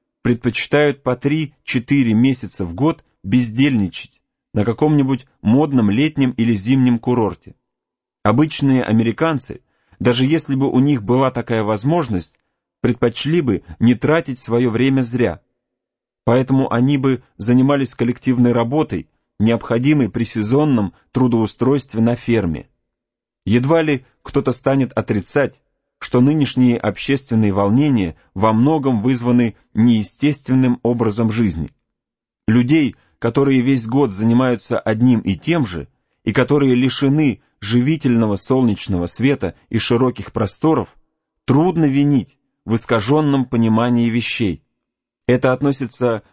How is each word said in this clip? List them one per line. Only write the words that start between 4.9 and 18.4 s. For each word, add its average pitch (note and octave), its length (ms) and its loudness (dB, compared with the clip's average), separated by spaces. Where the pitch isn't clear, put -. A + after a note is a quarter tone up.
модном B2+ 500 2
летнем C3+ 420 0
или A2+ 220 0
зимнем A#2+ 440 2
курорте. A2+ 560 -4
Обычные C3 600 2
американцы, A#2 800 -2
даже B2 280 2
если D3+ 280 -2
бы C3+ 160 0
у - 80 2
них C3+ 240 2
была B2+ 280 0
такая A#2 320 -4
возможность, G#2+ 760 -4
предпочли B2 600 -2
бы A#2 220 -2
не A#2+ 160 4
тратить D3 440 -2
своё A#2+ 320 -2
время C3 320 0
зря. A#2 380 -2
Поэтому C3 480 0
они C3 260 0
бы C3 240 -2
занимались C3 580 0
коллективной B2 580 0